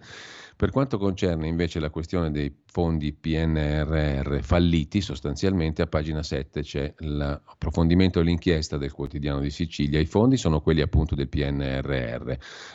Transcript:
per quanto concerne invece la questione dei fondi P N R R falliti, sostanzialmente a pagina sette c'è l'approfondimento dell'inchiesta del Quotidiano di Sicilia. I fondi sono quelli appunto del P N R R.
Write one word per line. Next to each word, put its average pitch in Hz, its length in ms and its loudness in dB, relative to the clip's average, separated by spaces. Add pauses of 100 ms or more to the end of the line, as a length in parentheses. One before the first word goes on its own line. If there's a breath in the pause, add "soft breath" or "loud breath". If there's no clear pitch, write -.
(560 loud breath)
per 95 140 0
quanto 131 280 0
concerne 92 500 0
invece 85 320 0
la 76 100 -2
questione 80 400 -2
dei 73 340 -4
fondi 80 480 0
P 80 240 -4
N 80 200 2
R 76 640 0
R 69 200 -2
falliti, 87 580 2
sostanzialmente 80 800 -2
a 82 60 2
pagina 78 340 -2
sette 73 400 -6
c'è 73 360 -6
l'approfondimento 82 1200 2
dell'inchiesta 82 580 0
del 69 140 -4
Quotidiano 71 480 -4
di 71 100 -2
Sicilia. 73 480 -2
I 78 80 4
fondi 120 300 4
sono 78 240 2
quelli 80 200 4
appunto 69 360 2
del 69 120 -2
P 71 160 -2
N 69 160 -2
R 67 580 -4
R. 64 200 -6 (360 loud breath)